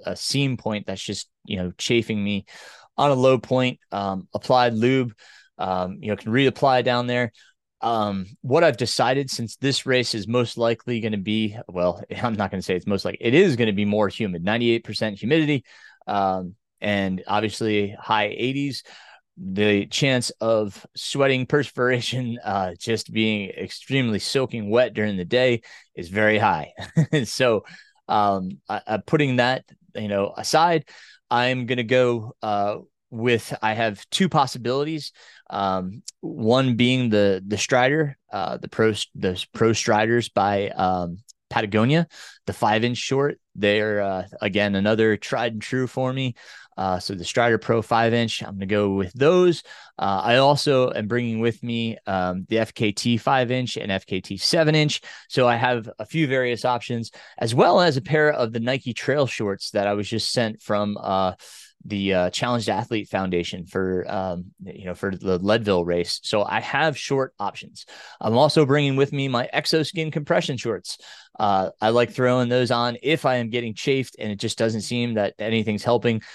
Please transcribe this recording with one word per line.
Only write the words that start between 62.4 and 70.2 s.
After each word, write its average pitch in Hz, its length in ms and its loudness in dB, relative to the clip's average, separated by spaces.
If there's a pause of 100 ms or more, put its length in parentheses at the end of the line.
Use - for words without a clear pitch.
Athlete 107 400 -4
Foundation 90 580 -4
for, 92 420 -2
um, 92 380 -6 (180)
you 95 200 -16
know, 90 100 -8
for 98 200 -4
the 92 240 -2
Leadville 101 460 2
race. 87 380 -2
So 104 220 0
I 110 160 -2
have 143 360 0
short 135 440 -4
options. - 460 -10 (340)
I'm 113 180 2
also 151 260 6
bringing 139 300 2
with 139 180 2
me 139 160 -2
my 123 240 -2
Exoskin 156 600 -2
compression 156 440 -2